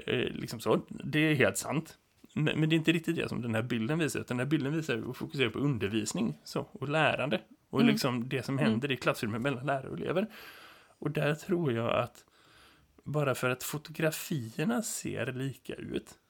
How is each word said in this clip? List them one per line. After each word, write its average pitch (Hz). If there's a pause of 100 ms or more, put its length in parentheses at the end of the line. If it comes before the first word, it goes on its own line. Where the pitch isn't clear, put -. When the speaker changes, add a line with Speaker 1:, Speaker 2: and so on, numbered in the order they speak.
Speaker 1:
eh, -
liksom -
så. 110
Det -
är 156
helt 113
sant. - (380)
Men, 151
men 156
det 156
är -
inte 160
riktigt 165
det 135
som -
den 117
här 110
bilden 120
visar, 147
utan 123
den 123
här 139
bilden 147
visar 151
och 123
fokuserar 156
på 214
undervisning 117
så, -
och -
lärande. 156 (280)
Och -
Speaker 2:
Mm. 233
Speaker 1:
liksom 127
det 131
som 135
Speaker 2:
Mm. 117
Speaker 1:
händer 127
i 123
klassrummet 117
mellan 131
lärare 135
och -
elever. 175 (720)
Och 147
där 147
tror 170
jag 117
att - (800)
bara 143
för 127
att 127
fotografierna 156
ser 104
lika 131
ut - (200)